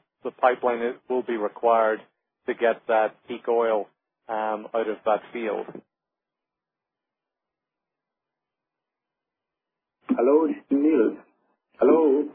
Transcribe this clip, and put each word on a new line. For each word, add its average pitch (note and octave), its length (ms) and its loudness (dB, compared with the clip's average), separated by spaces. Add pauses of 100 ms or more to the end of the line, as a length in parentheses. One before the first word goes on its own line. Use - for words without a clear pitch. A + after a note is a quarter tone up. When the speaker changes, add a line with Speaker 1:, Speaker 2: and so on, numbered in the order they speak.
(240)
Speaker 1:
the B2 80 -8
pipeline A#2+ 500 0
is, B2 140 -4 (140)
will B2+ 120 -2
be A#2 160 -6
required A2 640 0 (480)
to B2 60 -4
get A2+ 340 -2
that A2 280 0 (120)
peak A#2+ 200 -10
oil, A2+ 400 0 (400)
um, G#2+ 460 -6
out A2 160 -2
of G#2 160 -6
that G#2 160 0 (100)
field. G#2 340 -8 (4000)
Speaker 2:
Hello, - 380 2 (220)
Neil. C#3+ 480 2 (640)
Hello. D3 560 4